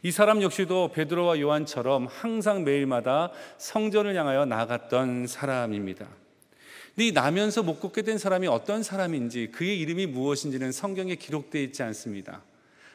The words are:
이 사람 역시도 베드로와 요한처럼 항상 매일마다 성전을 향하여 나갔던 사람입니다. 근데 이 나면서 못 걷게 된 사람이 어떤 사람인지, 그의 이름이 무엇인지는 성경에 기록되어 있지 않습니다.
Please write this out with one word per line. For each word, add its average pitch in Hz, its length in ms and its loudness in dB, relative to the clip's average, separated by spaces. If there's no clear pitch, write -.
이 175 80 0
사람 208 300 8
역시도 185 520 2
베드로와 165 460 2
요한처럼 139 680 2
항상 208 560 0
매일마다 139 680 2
성전을 214 580 0
향하여 143 300 2
나갔던 123 840 0
사람입니다. 110 800 -4
근데 226 120 2
이 214 40 2
나면서 190 520 2
못 165 160 -2
걷게 208 220 -4
된 214 160 -2
사람이 185 300 2
어떤 202 360 0
사람인지, 123 680 -4
그의 185 280 -2
이름이 170 280 -2
무엇인지는 135 640 -2
성경에 185 440 -4
기록되어 147 460 -6
있지 131 220 -6
않습니다. 98 580 -8